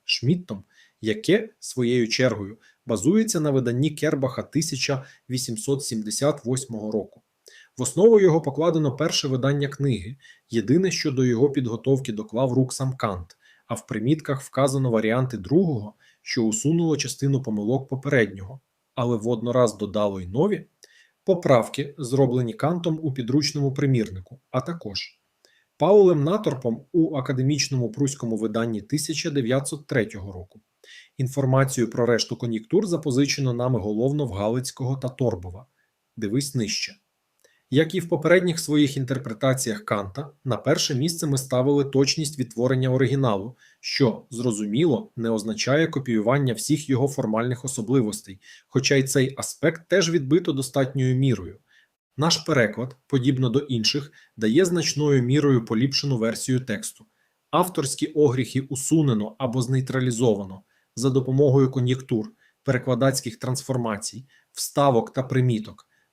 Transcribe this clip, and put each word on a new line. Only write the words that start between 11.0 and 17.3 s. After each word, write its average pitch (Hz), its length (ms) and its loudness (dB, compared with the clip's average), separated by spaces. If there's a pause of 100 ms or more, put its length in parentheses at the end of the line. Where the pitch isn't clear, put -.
до 127 120 2
його 123 260 4
підготовки 131 640 -2
доклав 113 400 -2
рук 127 200 0
сам 131 240 -4
Кант, 95 400 -4 (300)
а 120 80 -8
в - 120 -10
примітках 135 560 -2
вказано 135 480 0
варіанти 113 460 0
другого, 113 580 0 (280)
що - 200 -2
усунуло 151 540 0
частину 135 460 -2